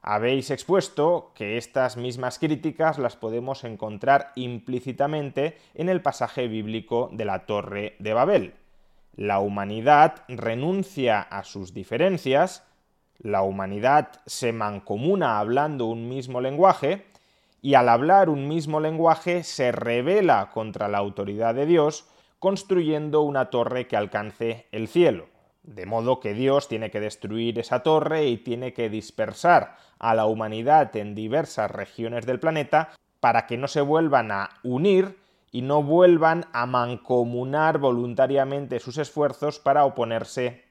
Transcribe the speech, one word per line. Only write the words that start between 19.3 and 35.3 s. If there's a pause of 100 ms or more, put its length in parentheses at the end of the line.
se
rebela
contra
la
autoridad
de
Dios, (320)
construyendo
una
torre
que
alcance
el
cielo. (360)
De
modo
que
Dios
tiene
que
destruir
esa
torre
y
tiene
que
dispersar (240)
a
la
humanidad
en
diversas
regiones
del
planeta (280)
para
que
no
se
vuelvan
a (120)
unir (340)